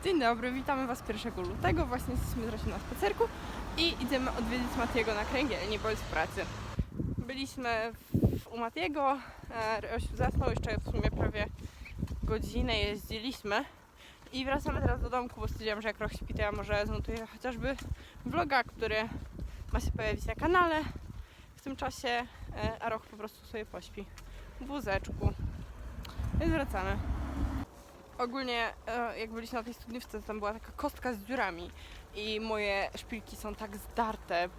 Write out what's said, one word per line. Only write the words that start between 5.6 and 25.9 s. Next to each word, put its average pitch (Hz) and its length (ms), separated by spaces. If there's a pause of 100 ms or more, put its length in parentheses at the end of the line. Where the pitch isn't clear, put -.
bo 220 100
jest 220 140
w - 80
pracy. 165 300 (760)
Byliśmy 240 760 (200)
w, - 360
u 226 100
Matiego, 277 600 (340)
e, 220 300
Rosiu 226 340
zasnął, 247 340
jeszcze 226 280
w - 140
sumie 214 200
prawie 214 360 (760)
godzinę 226 540
jeździliśmy. 214 880 (680)
I 262 120
wracamy 277 360
teraz 247 200
do 240 80
domku, 247 320
bo 214 60
stwierdziłam, 214 340
że 220 60
jak 208 120
Roch 214 140
śpi, - 200
to - 80
ja 208 100
może 208 340
zmontuję 220 420
chociażby 254 480 (500)
vloga, 277 380
który 220 460 (640)
ma 254 60
się - 120
pojawić 214 340
na 220 100
kanale 330 460 (720)
w - 60
tym 269 140
czasie, 269 320
e, 240 180 (540)
a 233 100
Roch 220 160
po - 120
prostu 214 280
sobie 214 200
pośpi 190 400 (560)
w 254 40
wózeczku. 254 680 (1040)